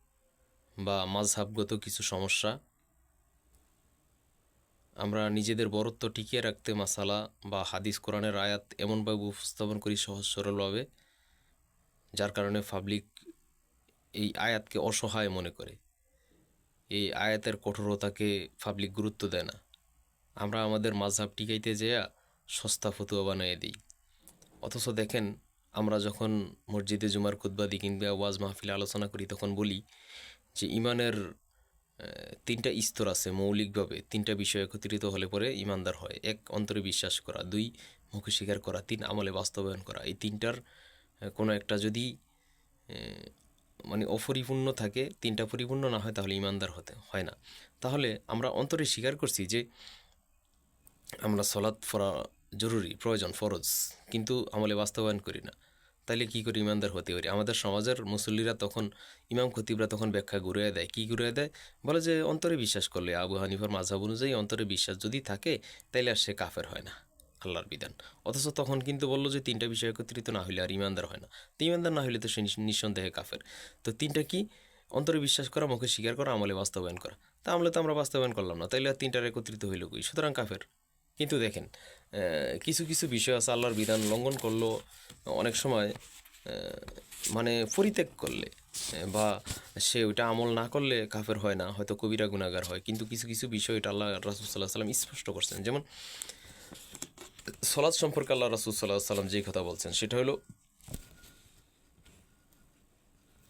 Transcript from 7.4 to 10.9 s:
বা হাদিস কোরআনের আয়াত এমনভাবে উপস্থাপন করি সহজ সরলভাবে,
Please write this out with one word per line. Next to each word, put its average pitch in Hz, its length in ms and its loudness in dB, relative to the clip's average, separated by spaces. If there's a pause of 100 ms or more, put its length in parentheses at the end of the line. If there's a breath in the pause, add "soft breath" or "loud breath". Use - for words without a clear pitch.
বা 98 180 -2
হাদিস 98 360 -2
কোরআনের 104 380 0
আয়াত 101 400 -2
এমনভাবে 107 400 0
উপস্থাপন 104 640 -4
করি 104 160 0
সহজ 101 280 -2
সরলভাবে, 101 640 0 (1300 soft breath)